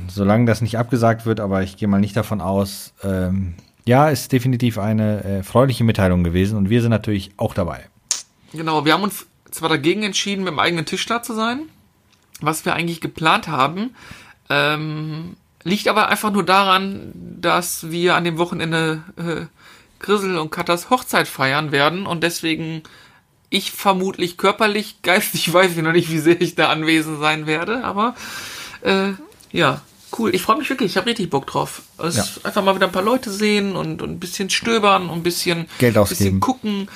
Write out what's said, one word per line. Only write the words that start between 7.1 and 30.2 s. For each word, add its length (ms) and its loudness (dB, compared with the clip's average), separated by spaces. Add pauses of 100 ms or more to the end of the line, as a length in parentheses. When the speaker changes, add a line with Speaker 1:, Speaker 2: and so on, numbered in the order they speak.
Speaker 1:
auch 160 -2
dabei. 320 -4 (680)
Speaker 2:
Genau, 320 -2
wir 80 6
haben 100 2
uns 220 -6 (260)
zwar 180 -4
dagegen 340 2
entschieden, 400 -2
mit 100 -2
dem 60 -2
eigenen 260 0
Tisch 200 -4
da 160 -2
zu 140 -8
sein, 280 -2 (760)
was 240 -2
wir 100 0
eigentlich 260 -4
geplant 480 0
haben. 440 -2 (560)
Ähm, 840 -2 (280)
liegt 260 0
aber 180 2
einfach 240 0
nur 140 0
daran, 680 2
dass 800 -4
wir 240 2
an 80 0
dem 140 -2
Wochenende, 680 -2 (140)
äh, 280 -6 (540)
Grissel 380 0
und 120 -2
Katas 400 -2
Hochzeit 380 2
feiern 440 0
werden 340 2
und 180 -2
deswegen 600 -2 (680)
ich 220 -2
vermutlich 680 0
körperlich, 680 0
geistig 500 0
<laughs> 0 -
weiß 220 6
ich 80 0
noch 80 2
nicht, 180 2
wie 100 0
sehr 220 4
ich 140 -2
da 140 4
anwesend 500 0
sein 280 0
werde, 360 -2
aber, 320 -2 (680)
äh, 280 2 (420)
ja, 300 2 (360)
cool. 180 0